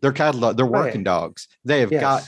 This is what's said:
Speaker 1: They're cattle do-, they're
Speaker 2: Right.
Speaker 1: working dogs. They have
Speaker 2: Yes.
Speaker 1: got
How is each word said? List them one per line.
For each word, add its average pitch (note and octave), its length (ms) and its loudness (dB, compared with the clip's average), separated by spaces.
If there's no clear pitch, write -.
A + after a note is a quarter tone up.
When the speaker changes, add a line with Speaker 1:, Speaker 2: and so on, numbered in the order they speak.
Speaker 1:
They're C#3 120 2
cattle C#3+ 280 0
do-, A2+ 140 2
they're B2+ 120 2
Speaker 2:
Right. C3+ 200 0
Speaker 1:
working A2 160 -4
dogs. F2 460 -4
They C#3 160 2
have A2 100 2
Speaker 2:
Yes. D3+ 100 0
Speaker 1:
got C3+ 280 0